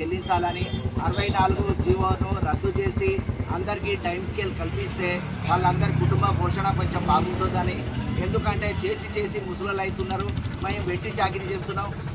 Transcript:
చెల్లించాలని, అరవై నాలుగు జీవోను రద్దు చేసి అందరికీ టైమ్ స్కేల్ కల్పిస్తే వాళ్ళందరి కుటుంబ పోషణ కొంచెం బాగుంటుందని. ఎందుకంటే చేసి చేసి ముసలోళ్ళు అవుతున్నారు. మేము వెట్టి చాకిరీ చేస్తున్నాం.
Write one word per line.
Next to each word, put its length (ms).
చెల్లించాలని, 680
అరవై 260
నాలుగు 540
జీవోను 680
రద్దు 320
చేసి 380
అందరికీ 420
టైమ్ 300
స్కేల్ 320
కల్పిస్తే 640
వాళ్ళందరి 440
కుటుంబ 340
పోషణ 520
కొంచెం 280
బాగుంటుందని. 1000
ఎందుకంటే 600
చేసి 360
చేసి 200
ముసలోళ్ళు 420
అవుతున్నారు. 460
మేము 220
వెట్టి 220
చాకిరీ 380
చేస్తున్నాం. 460